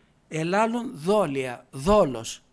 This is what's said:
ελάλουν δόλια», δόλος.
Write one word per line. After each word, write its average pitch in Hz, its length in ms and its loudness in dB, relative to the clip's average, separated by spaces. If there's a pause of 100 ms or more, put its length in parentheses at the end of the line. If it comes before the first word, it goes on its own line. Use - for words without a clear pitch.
(280)
ελάλουν 226 680 -2
δόλια», 147 760 -2
δόλος. 143 720 0 (100)